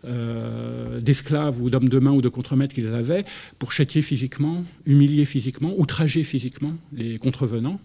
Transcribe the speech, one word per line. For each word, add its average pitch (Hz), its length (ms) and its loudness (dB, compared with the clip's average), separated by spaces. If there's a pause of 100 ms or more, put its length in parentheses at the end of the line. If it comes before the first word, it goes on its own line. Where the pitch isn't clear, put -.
euh, 117 960 -6
d'esclaves 143 640 0
ou 123 80 0
d'hommes 127 180 4
de 131 120 4
main 135 100 6
ou 139 100 6
de 123 80 2
contremaîtres 131 460 -2
qu'ils 113 140 -2
avaient 123 360 -2 (360)
pour 131 100 -6
châtier 151 320 0
physiquement, 147 600 -2 (220)
humilier 143 380 6
physiquement, 139 540 -2
outrager 156 460 0
physiquement 135 500 -4 (180)
les 113 260 -6
contrevenants 127 680 -2